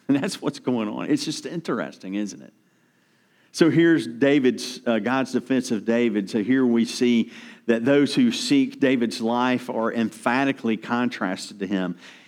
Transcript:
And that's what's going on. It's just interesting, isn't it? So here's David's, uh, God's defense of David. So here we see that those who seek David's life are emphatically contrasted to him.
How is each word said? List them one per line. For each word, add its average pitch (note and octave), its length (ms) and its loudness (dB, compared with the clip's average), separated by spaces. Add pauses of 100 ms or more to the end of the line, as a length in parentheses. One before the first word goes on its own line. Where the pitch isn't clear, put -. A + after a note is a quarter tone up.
And C#3 100 2
that's F#3 220 -4
what's - 200 -4
going A#2 280 -2
on. D#2 220 -6
It's D3 160 0
just D3 220 -8
interesting, A2 640 -6
isn't G2+ 260 -6
it? B1 140 -20 (1000)
So E3 200 4
here's E3 340 4
David's, B2+ 800 2
uh, A2+ 140 2
God's B2 320 -2
defense B2+ 400 -2
of G2+ 120 -2
David. A2 460 0
So G#2+ 140 -2
here C3 200 2
we A#2 220 4
see A#2+ 460 2 (340)
that A#2 200 2
those C#3 280 4
who B2 180 4
seek - 480 0
David's A#2+ 400 0
life A#2+ 480 0
are A2+ 240 -2
emphatically A#2+ 840 -2
contrasted A#2 800 -4
to G2 80 -6
him. F#2 320 -2 (300)